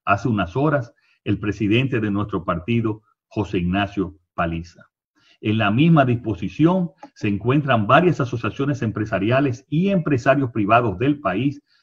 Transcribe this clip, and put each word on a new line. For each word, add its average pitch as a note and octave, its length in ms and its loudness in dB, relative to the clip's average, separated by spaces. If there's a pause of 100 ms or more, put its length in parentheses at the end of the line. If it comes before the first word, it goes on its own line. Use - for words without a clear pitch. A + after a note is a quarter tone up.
hace G2+ 240 0
unas G2 280 -2
horas C#3 360 0 (320)
el G2+ 160 -2
presidente A2+ 600 0
de G#2 100 -2
nuestro G2+ 340 -4
partido, G#2+ 600 -4 (240)
José G2+ 320 -4
Ignacio F2+ 580 -2 (160)
Paliza. E2+ 540 -6 (520)
En A2 200 0
la G#2 100 0
misma D3 340 6
disposición B2 880 0 (220)
se - 140 -6
encuentran A#2 580 0
varias D3+ 340 4
asociaciones B2 640 -4
empresariales A2 880 -2
y F3 200 0
empresarios D3 640 2
privados A2 460 2
del C#3+ 220 0
país G#2+ 420 -2 (220)